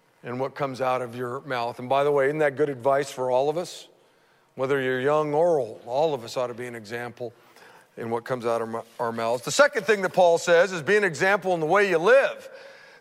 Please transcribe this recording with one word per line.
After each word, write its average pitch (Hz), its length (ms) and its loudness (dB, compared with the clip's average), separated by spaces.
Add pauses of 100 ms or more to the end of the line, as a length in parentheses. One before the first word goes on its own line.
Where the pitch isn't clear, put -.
(220)
in 127 160 -8
what 135 160 -4
comes 131 280 -6
out 127 200 0
of 120 140 -10
your 123 300 -8
mouth. 120 340 -6
And 123 80 -10
by 139 160 2
the 147 80 2
way, 143 140 4
isn't 151 140 0
that 143 180 0
good 147 100 2
advice 135 420 0
for 127 220 -4
all 131 160 2
of 151 100 -2
us? - 300 -8 (680)
Whether 135 260 0
you're 127 180 0
young 147 340 0
or 160 260 2
old, 113 260 -8
all 143 280 0
of 117 120 -6
us 113 100 -14
ought 123 120 -2
to 120 60 -10
be 123 140 -10
an 120 80 -12
example 117 560 -12 (640)
in 113 140 -8
what 117 160 -4
comes 123 200 -6
out 117 160 0
of 113 240 -8 (140)
our 117 140 -2
mouths. 117 320 -2
The 147 60 -6
second 277 340 4
thing 208 160 2
that 180 100 -2
Paul 170 260 6
says 175 360 4
is, 170 80 -4
"Be 190 160 2
an 208 80 2
example 185 480 0
in 165 80 -2
the 156 40 -2
way 196 240 2
you 165 100 2
live." 202 500 2 (520)